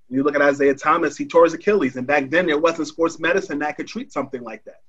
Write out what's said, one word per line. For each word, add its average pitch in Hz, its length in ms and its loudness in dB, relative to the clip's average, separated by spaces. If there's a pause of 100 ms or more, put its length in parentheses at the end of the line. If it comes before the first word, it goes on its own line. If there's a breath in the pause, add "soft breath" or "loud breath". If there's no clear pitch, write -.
When 127 100 -6
you 139 60 4
look 147 120 4
at 139 60 0
Isaiah 139 340 2
Thomas, 156 420 0
he 147 80 -6
tore 170 200 6
his 165 100 2
Achilles. 165 400 0
And 127 100 -8
back 143 240 0
then, 175 160 0
there 151 140 0
wasn't 160 280 0
sports 165 300 -2
medicine 165 420 -2
that 151 160 -6
could 156 120 -10
treat - 260 -12
something 127 300 -8
like 110 220 -16
that. - 240 -20